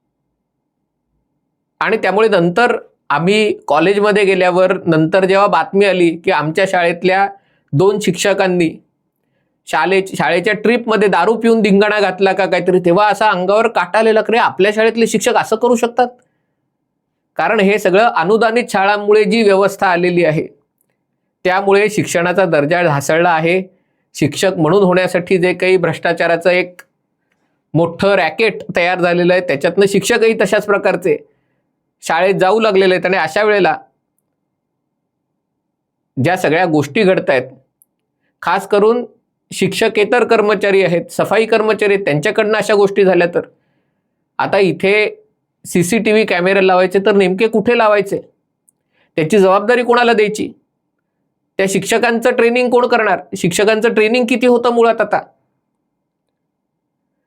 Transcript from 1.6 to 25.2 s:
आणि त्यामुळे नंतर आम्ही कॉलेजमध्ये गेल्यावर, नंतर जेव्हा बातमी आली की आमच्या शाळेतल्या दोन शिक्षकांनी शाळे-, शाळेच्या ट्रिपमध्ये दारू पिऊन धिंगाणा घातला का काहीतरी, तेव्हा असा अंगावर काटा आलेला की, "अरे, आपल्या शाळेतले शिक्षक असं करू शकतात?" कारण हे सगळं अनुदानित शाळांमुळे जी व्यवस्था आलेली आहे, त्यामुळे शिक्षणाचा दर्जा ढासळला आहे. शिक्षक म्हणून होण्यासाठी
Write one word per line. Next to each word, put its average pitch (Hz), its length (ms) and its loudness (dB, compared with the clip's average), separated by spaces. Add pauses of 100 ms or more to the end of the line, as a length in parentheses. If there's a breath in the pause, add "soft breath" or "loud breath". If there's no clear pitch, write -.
आणि 185 160 -2
त्यामुळे 208 320 2
नंतर 170 480 2 (340)
आम्ही 196 560 0
कॉलेजमध्ये 202 580 2
गेल्यावर, 185 480 2 (140)
नंतर 165 380 2
जेव्हा 190 220 2
बातमी 175 380 0
आली 180 320 2
की 180 140 -4
आमच्या 156 380 -2
शाळेतल्या 185 600 0 (440 soft breath)
दोन 190 280 2
शिक्षकांनी 180 840 -2 (840)
शाळे-, 185 500 -2
शाळेच्या 175 380 0
ट्रिपमध्ये 214 540 0
दारू 185 260 0
पिऊन 226 280 0
धिंगाणा 208 380 2
घातला 190 320 0
का 185 140 -2
काहीतरी, 180 320 0
तेव्हा 180 300 2
असा 208 220 0
अंगावर 196 380 0
काटा 185 300 -2
आलेला 220 220 2
की, 208 120 -4
"अरे, 233 60 2
आपल्या 202 360 0
शाळेतले 226 320 0
शिक्षक 226 300 -2
असं 220 200 -2
करू 240 200 0
शकतात?" 233 320 -2 (1300)
कारण 190 240 0
हे 196 180 2
सगळं 196 240 2
अनुदानित 220 640 0
शाळांमुळे 208 560 0
जी 220 180 0
व्यवस्था 196 440 2
आलेली 175 380 0
आहे, 156 220 -2 (1000)
त्यामुळे 196 460 2
शिक्षणाचा 180 540 -2
दर्जा 165 380 0
ढासळला 160 480 0
आहे. 170 320 0 (520)
शिक्षक 170 420 -2
म्हणून 175 260 2
होण्यासाठी 180 560 0